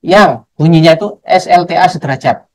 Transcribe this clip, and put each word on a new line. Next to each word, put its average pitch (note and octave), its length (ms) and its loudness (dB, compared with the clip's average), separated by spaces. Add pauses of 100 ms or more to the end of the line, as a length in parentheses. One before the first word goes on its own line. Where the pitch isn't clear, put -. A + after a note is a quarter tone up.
yang F3 400 0 (120)
bunyinya D#3+ 400 2
itu G#3 280 -10
S F#3 240 -2
L F3 200 2
T E3+ 80 -6
A F3+ 160 0
sederajat. C3+ 640 -6